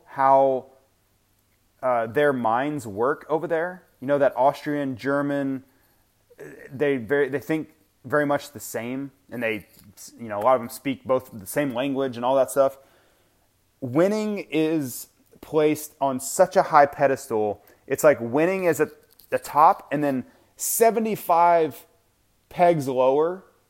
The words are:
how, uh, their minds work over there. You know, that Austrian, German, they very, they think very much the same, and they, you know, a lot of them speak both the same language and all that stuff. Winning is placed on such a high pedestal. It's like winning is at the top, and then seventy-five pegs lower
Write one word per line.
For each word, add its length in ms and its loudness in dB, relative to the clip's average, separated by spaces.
how, 600 2
uh, 240 0
their 280 2
minds 520 -2
work 440 -2
over 160 -2
there. 380 -4
You 40 -10
know, 120 2
that 180 2
Austrian, 600 -2
German, 680 -2
they 280 0
very, 320 0
they 100 -4
think 300 -4
very 220 0
much 260 -2
the 80 -16
same, 520 -10
and 120 -10
they, 240 -4
you 80 -12
know, 100 -6
a 60 -2
lot 120 4
of 40 0
them 80 -8
speak 360 -8
both 280 -2
the 140 -16
same 260 -2
language 440 -4
and 80 -6
all 120 2
that 140 2
stuff. 260 2
Winning 720 -2
is 580 -2
placed 580 -2
on 180 -2
such 380 0
a 60 6
high 240 6
pedestal. 760 -2
It's 160 -4
like 200 4
winning 420 -2
is 160 0
at 80 0
the 100 -4
top, 540 2
and 100 -2
then 220 -2
seventy-five 1300 2
pegs 400 2
lower 560 0